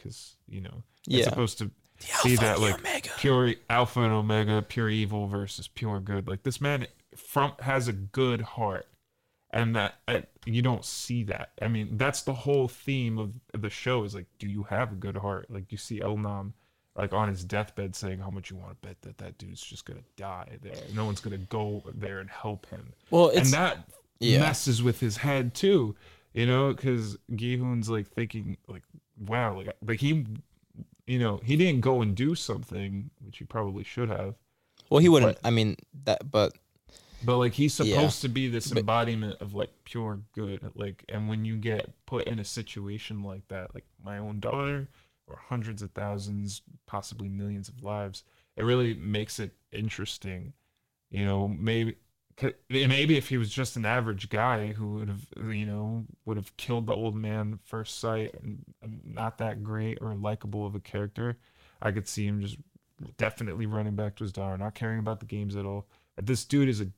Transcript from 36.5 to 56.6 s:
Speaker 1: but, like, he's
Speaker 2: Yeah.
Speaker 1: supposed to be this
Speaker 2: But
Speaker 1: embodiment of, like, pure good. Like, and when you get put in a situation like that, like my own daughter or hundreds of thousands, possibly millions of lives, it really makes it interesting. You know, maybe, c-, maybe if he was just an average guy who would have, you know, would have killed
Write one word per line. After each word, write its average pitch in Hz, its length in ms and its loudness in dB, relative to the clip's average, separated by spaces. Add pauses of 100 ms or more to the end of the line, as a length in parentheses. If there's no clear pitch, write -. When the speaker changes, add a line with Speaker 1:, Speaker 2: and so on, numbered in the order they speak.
Speaker 1:
but, 123 140 4
like, 123 160 4
he's 143 260 2
Speaker 2:
Yeah. 107 160 4
Speaker 1:
supposed 147 260 6
to 135 80 -2
be 131 200 0
this 117 200 -2
Speaker 2:
But 117 100 2
Speaker 1:
embodiment 110 600 0
of, 101 140 -10
like, - 160 -4 (120)
pure 107 360 -6 (140)
good. 98 420 -6
Like, 101 340 -10
and 107 180 -4
when 110 160 -2
you 110 140 -2
get 107 340 -2 (140)
put - 220 -4
in 117 120 -2
a 104 40 -6
situation 104 800 -8
like 98 240 -10
that, 92 260 -10
like 92 120 -16 (180)
my 101 160 -10
own 107 200 -6
daughter 139 500 -2 (360)
or - 120 -16
hundreds 110 440 -6
of 101 100 -8
thousands, 101 720 -6 (240)
possibly 101 440 -8
millions 101 380 -6
of 127 140 -18
lives, 101 420 -6 (340)
it 110 60 -2
really 120 300 4
makes 104 460 -4
it 104 160 -6 (160)
interesting. 101 840 -6 (560)
You 101 160 0
know, 98 220 2
maybe, 113 480 0 (440)
c-, 131 140 -2 (160)
maybe 139 480 4
if - 120 -2
he 131 80 0
was 110 140 0
just 131 240 -4
an 113 100 -2
average 110 440 0
guy 107 440 0
who 104 220 -4
would 107 120 -4
have, 101 180 -6 (260)
you 107 140 -2
know, 107 400 -4 (200)
would 107 120 -4
have - 200 -8
killed 117 280 -2